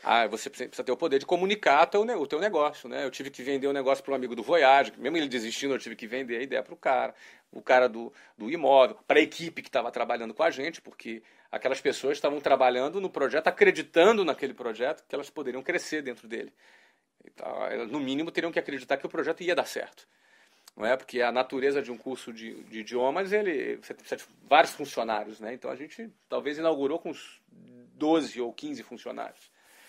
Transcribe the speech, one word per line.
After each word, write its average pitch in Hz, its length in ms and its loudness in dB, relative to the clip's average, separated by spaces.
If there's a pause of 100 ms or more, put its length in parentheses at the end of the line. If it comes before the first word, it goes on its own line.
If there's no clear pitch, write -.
Ah, 113 240 4
você 107 200 -8
precisa - 360 -8
ter 127 80 0
o 123 40 -2
poder 135 220 2
de 131 80 -8
comunicar 175 600 4
teu 202 180 2
ne-, 240 100 -2
o 190 100 -2
teu 151 140 -2
negócio, 151 500 0
né? 131 160 -6
Eu 131 60 -4
tive 135 180 -10
que 135 140 -14
vender 135 240 -2
o 139 60 0
negócio 135 320 0
para 135 80 -6
um - 20 0
amigo 123 220 -4
do 113 60 -6
Voyage, 135 560 6
mesmo 131 180 -2
ele - 100 0
desistindo, 127 480 -4
eu 117 40 -2
tive 113 180 -14
que 120 100 -14
vender 117 300 -6
a 117 60 -4
ideia 120 200 -4
pro - 140 -20
cara, 123 360 -2 (380)
o 120 100 -16
cara 127 280 6
do, 117 240 -12 (260)
do 107 100 -10
imóvel, 135 560 6
pra 143 140 4
equipe 156 440 0
que - 80 -20
tava 120 200 -2
trabalhando 117 420 -4
com 151 120 0
a 170 60 2
gente, 143 300 -8
porque - 400 -14 (300)
aquelas 131 300 -4
pessoas 151 360 0
estavam 147 240 -2
trabalhando 135 600 2
no 185 100 -4
projeto, 139 380 0
acreditando 185 760 6
naquele 139 300 -2
projeto, 120 540 -4
que - 60 -8
elas 139 160 -6
poderiam 127 320 -8
crescer 160 400 -4
dentro 120 260 -10
dele. 110 240 -10 (720)
Então, - 420 -8
elas, 113 240 -6
no 139 80 -6
mínimo, 143 320 -4
teriam 165 220 -4
que 170 80 -2
acreditar 139 360 -4
que 139 100 -6
o - 20 -8
projeto 165 340 -4
ia 175 140 0
dar 135 100 0
certo. - 400 -10 (680)
Não 107 80 -6
é? 120 120 2
Porque 123 260 -4
a 120 80 2
natureza 131 500 0
de 120 120 -6
um 120 40 -12
curso 127 360 -10
de, 113 320 -16
de 110 160 -12
idiomas, 131 520 -2
ele, 151 440 -2
você - 180 -14
precisa - 220 -10
de - 80 -12 (180)
vários 156 300 6
funcionários, 110 640 -4
né? 110 160 -10
Então 127 160 -10
a 131 60 -8
gente 185 340 -16 (180)
talvez 131 300 -4
inaugurou 156 400 0
com 170 120 -10
uns - 380 -16
doze 147 920 -2
ou 120 120 -4
quinze 143 300 -10
funcionários. 113 720 -14 (360)